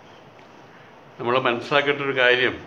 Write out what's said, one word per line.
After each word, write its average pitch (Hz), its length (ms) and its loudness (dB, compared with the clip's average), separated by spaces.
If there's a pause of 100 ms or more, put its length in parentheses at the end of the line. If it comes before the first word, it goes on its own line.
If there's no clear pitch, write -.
(1200)
നമ്മൾ 120 180 0
മനസ്സിലാക്കേണ്ട 139 640 0
ഒരു 135 140 -4
കാര്യം, 123 500 2